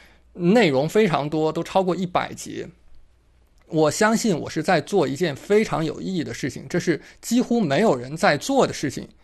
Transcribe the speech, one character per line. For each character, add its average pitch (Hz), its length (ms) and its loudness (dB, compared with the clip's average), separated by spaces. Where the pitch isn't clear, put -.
内 190 380 4
容 135 180 2
非 214 180 4
常 147 240 0
多， 156 220 0
都 165 100 -4
超 190 220 0
过 180 100 0
一 180 120 -2
百 156 280 -4
节。 110 320 -12
我 151 260 2
相 214 240 2
信 190 240 0
我 113 100 -8
是 156 140 -6
在 170 160 2
做 165 260 0
一 131 80 -4
件 143 220 -4
非 208 260 2
常 156 220 -2
有 - 160 -6
意 185 160 -6
义 156 80 -2
的 113 100 -8
事 - 160 -6
情， - 200 -12
这 175 100 0
是 165 220 -2
几 240 220 0
乎 233 180 0
没 156 220 2
有 214 120 4
人 131 220 -6
在 165 220 2
做 262 280 0
的 107 60 -4
事 - 180 -6
情， - 160 -10